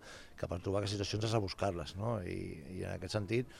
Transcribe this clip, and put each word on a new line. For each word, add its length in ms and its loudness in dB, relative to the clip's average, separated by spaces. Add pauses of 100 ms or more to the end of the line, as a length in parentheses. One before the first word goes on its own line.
(360)
que 140 -2
per 100 0
trobar 220 4
aquestes 180 2
situacions 300 2
has 80 6
de 80 2
buscar-les, 540 0
no? 200 0
I, 180 -2 (380)
i 80 -2
en 140 -2
aquest 180 -2
sentit, 440 2